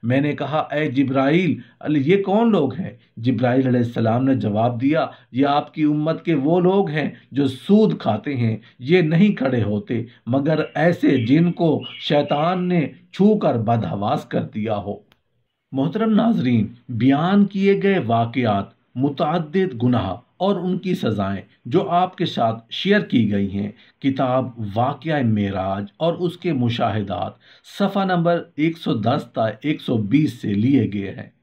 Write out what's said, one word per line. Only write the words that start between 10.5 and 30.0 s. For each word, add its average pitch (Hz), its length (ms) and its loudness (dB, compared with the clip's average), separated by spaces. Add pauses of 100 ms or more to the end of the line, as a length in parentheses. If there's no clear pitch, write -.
ऐसे 170 480 2
जिनको 160 580 2 (180)
शैतान 151 600 0
ने 175 260 0 (240)
छूकर 196 440 4
बदहवास 110 760 -2
कर 120 120 -2 (100)
दिया 107 220 -4
हो। 101 280 -8 (720)
मोहतरम 170 360 -2
नाजरीन, 127 680 2 (160)
बयान 147 540 2
किए 196 300 2
गए 196 240 2
वाक़यात, 117 760 0 (220)
मुतअद्दिद 156 800 -2
गुनाह 113 380 0 (240)
और 190 200 0
उनकी 180 360 -2
सज़ाएं 98 480 -2 (240)
जो 131 120 2
आपके 180 460 0
साथ - 480 -4
शेयर 202 280 2
की 120 240 0
गई 101 220 0
हैं, 98 260 -6 (280)
किताब 131 540 -2 (200)
वाक़या 139 480 0
मेराज 101 760 0
और 165 140 0
उसके 170 400 -4
मुशाहिदात, 107 840 -2 (420)
सफ़ा 196 260 0
नंबर 170 360 2 (180)
एक 165 180 0
सौ 165 160 -4
दस 120 420 -2
ता 113 120 0 (180)
एक 156 160 -2
सौ 127 160 0
बीस 117 440 0